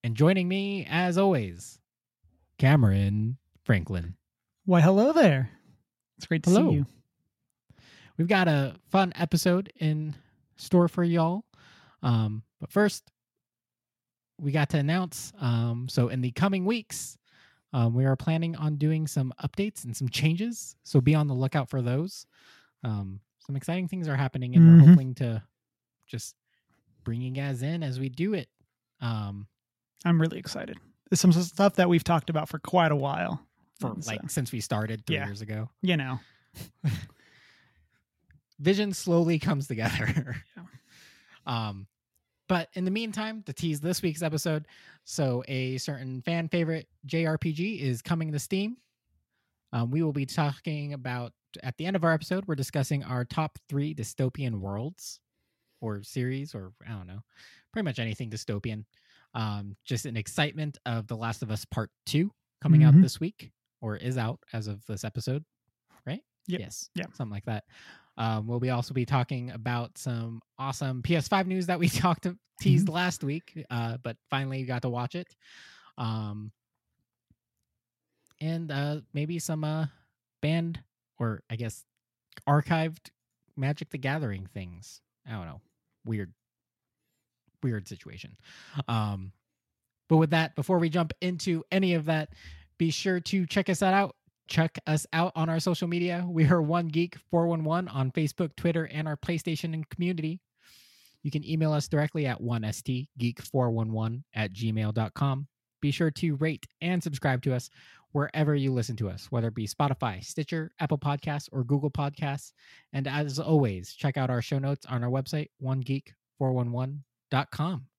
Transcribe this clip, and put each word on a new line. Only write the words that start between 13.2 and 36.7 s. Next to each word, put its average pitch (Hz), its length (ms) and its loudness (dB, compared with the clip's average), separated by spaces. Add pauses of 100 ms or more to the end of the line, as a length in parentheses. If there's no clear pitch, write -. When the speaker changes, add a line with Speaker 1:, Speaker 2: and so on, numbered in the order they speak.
Speaker 1:
we 143 120 -2
got 147 180 2
to 156 80 2
announce, 165 600 -2
um, 117 520 0
so 123 180 2
in 127 140 -2
the 127 80 -2
coming 190 340 0
weeks, - 540 -4 (540)
um, 117 200 4
we 127 120 2
are 135 100 4
planning 165 400 -2
on 151 220 -2
doing 156 320 0
some 131 240 -2 (100)
updates 202 420 -4
and 120 120 -8
some 131 120 -2
changes, 175 760 -2
so - 160 6
be 147 160 6
on 151 100 2
the 139 80 0
lookout 131 340 0
for 131 140 -2
those. 135 420 -2 (600)
Um, 101 340 -4 (260)
some 139 120 -6
exciting 170 320 -4
things 180 180 -6
are 143 80 -2
happening, 127 400 -2
and 165 100 12
we're 165 160 12
Speaker 2:
Mm-hmm. 147 100 12
Speaker 1:
hoping 131 260 10
to 117 260 -2 (640)
just - 300 -12 (680)
bring 117 180 -4
you 127 120 -6
guys 135 300 -4
in 160 200 -2
as 127 160 -4
we 135 120 -4
do 170 240 -2
it. 147 140 -6 (520)
Um, 104 480 -6 (560)
Speaker 2:
I'm 170 160 4
really 165 180 0
excited. - 400 -10 (320)
There's 180 80 2
some 180 140 8
s-, 175 160 4
stuff 196 260 2
that 180 140 4
we've 175 160 4
talked 170 260 2
about 156 180 -2
for - 120 -8
quite 165 320 4
a 147 40 2
while. 139 480 -2 (360)
Speaker 1:
for, 139 100 -4
Speaker 2:
And - 160 -8
Speaker 1:
like, 110 160 -4
Speaker 2:
so - 60 -10
Speaker 1:
since 131 240 -4
we 113 80 -6
started 107 440 -4
three - 120 -2
Speaker 2:
Yeah. 139 100 -4
Speaker 1:
years 101 140 -10
ago. 107 280 -8 (140)
Speaker 2:
You 180 140 2
know. 131 240 -4 (640)